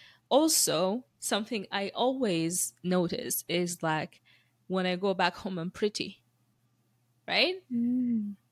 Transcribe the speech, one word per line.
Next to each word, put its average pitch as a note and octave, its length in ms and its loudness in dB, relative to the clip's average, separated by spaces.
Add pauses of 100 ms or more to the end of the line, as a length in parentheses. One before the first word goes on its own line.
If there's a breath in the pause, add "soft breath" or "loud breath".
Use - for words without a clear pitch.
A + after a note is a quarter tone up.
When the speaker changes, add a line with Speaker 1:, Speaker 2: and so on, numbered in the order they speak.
(280 soft breath)
Speaker 1:
Also, A3 760 4 (160)
something G#3+ 520 -2
I G3 220 -2
always G3 880 0
notice F3+ 680 0
is, F3 340 -2
like, D#3 400 -2 (460 soft breath)
when F#3 180 0
I F3+ 100 0
go F#3+ 180 0
back F3+ 220 0
home, F#3+ 220 -6
I'm E3+ 120 -4
pretty, - 520 -4 (1040)
right? C4 300 2 (140)
Speaker 2:
Mm. A#3+ 680 0 (160)